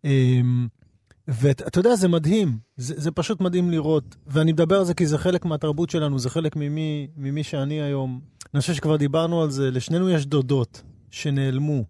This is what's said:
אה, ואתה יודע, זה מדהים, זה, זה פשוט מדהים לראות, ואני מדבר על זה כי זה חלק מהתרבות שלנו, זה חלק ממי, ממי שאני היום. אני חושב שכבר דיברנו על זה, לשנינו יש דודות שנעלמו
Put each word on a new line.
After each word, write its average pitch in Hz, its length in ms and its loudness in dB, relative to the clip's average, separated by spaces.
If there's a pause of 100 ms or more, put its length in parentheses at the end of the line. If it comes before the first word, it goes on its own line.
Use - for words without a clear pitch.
אה, 131 360 4 (880)
ואתה 139 520 0
יודע, 233 140 4
זה 185 140 2
מדהים, 165 500 2 (180)
זה, 135 200 -8
זה 160 140 -4
פשוט 170 300 -4
מדהים 180 300 0
לראות, 156 460 0 (100)
ואני 156 260 2
מדבר 165 260 4
על 190 60 4
זה 170 100 0
כי 170 120 0
זה 147 120 0
חלק 180 260 0
מהתרבות 156 460 -2
שלנו, 147 280 0
זה 123 120 -2
חלק 160 260 -2
ממי, 151 600 -4
ממי 143 280 -4
שאני 147 380 -4
היום. 135 380 -4 (340)
אני 143 60 2
חושב 170 140 -2
שכבר 151 220 0
דיברנו 160 460 2
על 151 80 0
זה, 135 200 0
לשנינו 170 400 0
יש 151 160 2
דודות 135 560 0 (280)
שנעלמו 139 800 -2